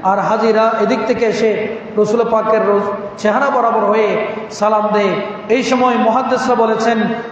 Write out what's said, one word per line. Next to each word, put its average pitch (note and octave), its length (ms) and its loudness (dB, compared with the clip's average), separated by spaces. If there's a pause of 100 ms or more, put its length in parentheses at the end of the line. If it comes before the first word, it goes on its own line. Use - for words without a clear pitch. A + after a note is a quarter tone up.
আর F#3+ 160 0
হাজিরা A3 520 2 (100)
এদিক A3 260 0
থেকে A#3 180 0
এসে G#3+ 420 0 (300)
রসুল A#3 320 2
পাকের G#3+ 380 2
রোজ-, - 540 -2
চেহারা A#3+ 280 2
বরাবর A3+ 300 0
হয়ে G#3 480 0 (240)
সালাম G#3+ 420 0
দেয়। G3+ 160 2 (400)
এই B3 140 2
সময় B3 340 2
মুহাদ্দিসরা B3 580 2
বলেছেন A3 480 2 (280)